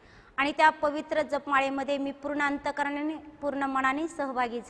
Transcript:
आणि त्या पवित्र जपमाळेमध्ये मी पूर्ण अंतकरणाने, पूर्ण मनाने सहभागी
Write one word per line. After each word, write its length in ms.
आणि 140
त्या 180
पवित्र 520
जपमाळेमध्ये 760
मी 140
पूर्ण 300
अंतकरणाने, 760
पूर्ण 480
मनाने 440
सहभागी 520